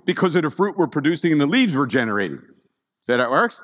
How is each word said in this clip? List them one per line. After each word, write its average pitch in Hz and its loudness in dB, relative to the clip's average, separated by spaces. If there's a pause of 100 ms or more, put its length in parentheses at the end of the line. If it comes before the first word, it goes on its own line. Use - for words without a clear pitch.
because 180 0
of 170 2
the 156 -2
fruit 196 -2
we're 165 2
producing 156 0
and 147 4
the 143 2
leaves 196 2
we're 139 0
generating. 104 -2 (640)
So 123 0
that 120 0
works? 190 0